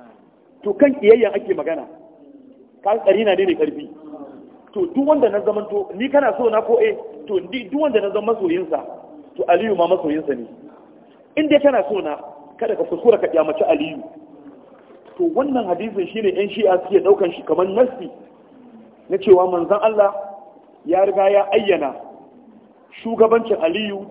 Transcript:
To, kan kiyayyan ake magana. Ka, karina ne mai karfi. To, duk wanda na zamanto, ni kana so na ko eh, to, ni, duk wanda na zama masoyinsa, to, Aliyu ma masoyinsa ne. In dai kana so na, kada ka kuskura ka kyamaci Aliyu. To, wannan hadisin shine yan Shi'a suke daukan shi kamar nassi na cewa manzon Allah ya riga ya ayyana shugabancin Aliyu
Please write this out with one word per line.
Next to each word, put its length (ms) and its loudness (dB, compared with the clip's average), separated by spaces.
To, 100 -2
kan 220 4
kiyayyan 400 6
ake 180 -4
magana. 320 -6
Ka, 220 2
karina 300 4
ne 100 2
mai 100 2
karfi. 340 -4
To, 140 -2
duk 200 -2
wanda 220 4
na 120 -2
zamanto, 540 -4
ni 140 -4
kana 280 2
so 120 0
na 120 0
ko 180 2
eh, 160 0
to, 120 -2
ni, 160 -8
duk 140 -4
wanda 200 0
na 80 -4
zama 240 -2
masoyinsa, 460 -4
to, 120 -4
Aliyu 280 2
ma 120 2
masoyinsa 480 -2
ne. 120 -12
In 140 0
dai 100 6
kana 300 2
so 100 -2
na, 160 -6
kada 180 -4
ka 80 -4
kuskura 360 2
ka 80 -2
kyamaci 360 0
Aliyu. 380 -2
To, 60 0
wannan 320 0
hadisin 400 -4
shine 280 -2
yan 140 -2
Shi'a 380 2
suke 160 2
daukan 320 4
shi 80 -14
kamar 240 0
nassi 420 -2
na 80 -2
cewa 340 6
manzon 300 0
Allah 320 2
ya 200 2
riga 240 2
ya 240 4
ayyana 400 0
shugabancin 580 2
Aliyu 500 -4